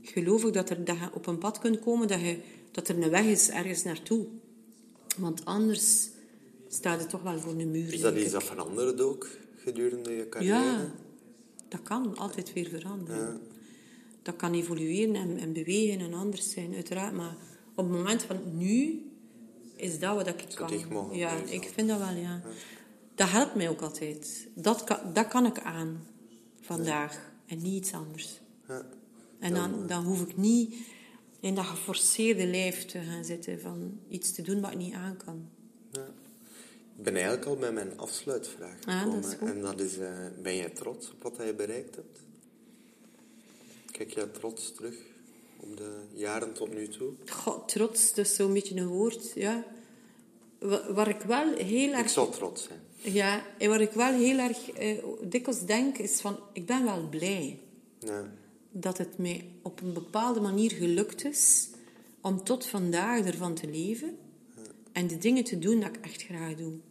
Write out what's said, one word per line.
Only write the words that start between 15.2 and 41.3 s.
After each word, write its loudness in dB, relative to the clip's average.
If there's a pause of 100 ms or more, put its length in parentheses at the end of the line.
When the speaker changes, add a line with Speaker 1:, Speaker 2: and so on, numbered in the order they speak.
Speaker 1:
en -4
bewegen 2
en -4
anders -2
zijn, -4
uiteraard. -4
Maar -6 (400)
op 2
het 2
moment 2
van -4 (200)
nu 4 (760)
is -6
dat 2
wat 0
ik -4
Speaker 2:
Zo -12
Speaker 1:
kan. -6
Speaker 2:
dicht -4
mogelijk -4
Speaker 1:
Ja, 0
Speaker 2:
bij -2
jezelf. -4
Speaker 1:
ik -10
vind 2
dat 4
wel, 0
ja. -
Speaker 2:
Ja. -4 (720)
Speaker 1:
Dat 6
helpt 4
mij 2
ook 0
altijd. -6
Dat 2
kan, 0 (140)
dat 4
kan 6
ik 2
aan -4 (580)
vandaag 0
Speaker 2:
Ja. -12 (240)
Speaker 1:
en -8
niet -2
iets -2
anders. -10 (280)
Speaker 2:
Ja. -8 (540)
Speaker 1:
En 0
Speaker 2:
Dan, 2
Speaker 1:
dan, -2
Speaker 2:
eh, -4
Speaker 1:
dan -2
hoef 2
ik -2
niet 6 (640)
in 0
dat 0
geforceerde 2
lijf 0
te -8
gaan -6
zitten -6
van -8 (100)
iets -2
te -6
doen 0
wat -4
ik -6
niet -6
aan -8
kan. -12 (420)
Speaker 2:
Ja. -8 (880)
Ik -14
ben 0
eigenlijk 2
al 2
bij 0
mijn -4
afsluitvraag -6
Speaker 1:
Ah, 0
dat 2 (140)
Speaker 2:
gekomen. -2
Speaker 1:
is -6
goed. -2
Speaker 2:
En -4
dat -4
is, -2
eh, -6 (320)
ben -2
jij -2
trots -10
op -20
wat -8